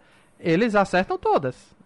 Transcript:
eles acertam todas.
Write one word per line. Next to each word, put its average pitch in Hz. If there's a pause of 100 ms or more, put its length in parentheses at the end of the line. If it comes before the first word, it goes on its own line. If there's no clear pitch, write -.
(400)
eles 196
acertam 196
todas. 320 (100)